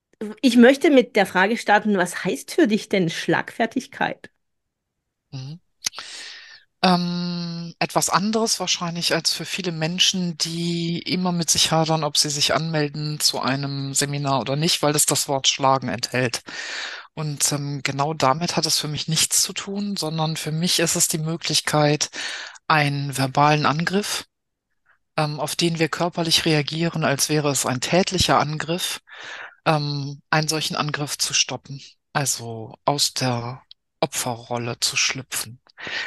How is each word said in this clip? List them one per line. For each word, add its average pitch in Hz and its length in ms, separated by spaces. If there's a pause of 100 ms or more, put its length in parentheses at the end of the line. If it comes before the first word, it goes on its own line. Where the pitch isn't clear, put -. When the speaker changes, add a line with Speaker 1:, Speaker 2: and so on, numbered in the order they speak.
(420)
Speaker 1:
Ich 247 160
möchte 277 320
mit 254 260
der 196 80
Frage 196 320
starten, 208 400
was 180 300
heißt 226 240
für 330 160
dich - 240
denn 185 180
Schlagfertigkeit? - 1200 (1000)
Speaker 2:
Mhm. 139 300 (1300)
Ähm, 175 920
etwas - 320
anderes 220 500
wahrscheinlich 170 540
als 165 180
für 160 140
viele 180 260
Menschen, 175 640
die 170 600
immer 185 340
mit 170 160
sich - 240
hadern, 160 320
ob 147 140
sie 151 100
sich 143 240
anmelden 151 680
zu - 200
einem 139 540
Seminar 143 480
oder 135 120
nicht, 156 280
weil 147 120
es 147 120
das - 200
Wort 135 220
Schlagen 135 400
enthält. 120 540 (720)
Und, 147 380
ähm, 143 300
genau 139 300
damit 156 460
hat 160 80
es - 120
für 147 100
mich 147 200
nichts - 320
zu - 140
tun, 202 420
sondern 156 400
für 156 160
mich 170 260
ist 170 160
es 170 140
die - 80
Möglichkeit, 156 960 (580)
einen 143 480
verbalen 147 480
Angriff, 170 600 (880)
ähm, 151 240
auf 147 160
den 170 220
wir 156 100
körperlich 165 560
reagieren, 160 580
als 135 280
wäre 151 180
es 135 160
ein 127 160
tätlicher 170 580
Angriff, 151 640 (640)
ähm, 143 640
einen 156 200
solchen 156 280
Angriff 147 400
zu - 160
stoppen, - 500 (300)
also 117 600 (100)
aus 143 300
der 123 480 (380)
Opferrolle 120 800
zu - 160
schlüpfen. - 640 (440)